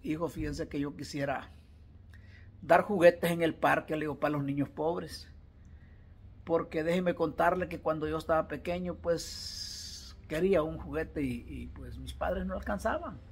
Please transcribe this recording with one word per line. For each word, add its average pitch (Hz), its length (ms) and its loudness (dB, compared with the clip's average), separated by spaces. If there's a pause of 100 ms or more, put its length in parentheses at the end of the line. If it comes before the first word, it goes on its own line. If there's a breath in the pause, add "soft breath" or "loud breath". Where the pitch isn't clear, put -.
"Hijos, 160 300 -2
fíjense 147 340 -4
que 147 140 -4
yo 143 160 -4
quisiera 139 560 -4 (1080 soft breath)
dar 156 200 6
juguetes 175 500 6
en 170 100 0
el 160 140 2
parque", 156 400 2
le 156 60 -2
digo, 147 180 -4
"para 147 140 2
los 143 100 0
niños 139 240 0
pobres. 165 640 -4 (1120 soft breath)
Porque 165 400 0
déjenme 175 320 2
contarle 170 540 4
que 165 100 -8
cuando 156 280 0
yo 156 100 0
estaba 160 320 2
pequeño, 175 460 -4
pues, - 1200 -6 (100)
quería 165 360 4
un 160 160 -4
juguete 156 420 -4
y, 123 260 -2
y, 123 200 -10
pues, - 300 -12
mis 131 160 -10
padres 185 320 -2
no 190 100 -4
alcanzaban". 220 680 -4 (100)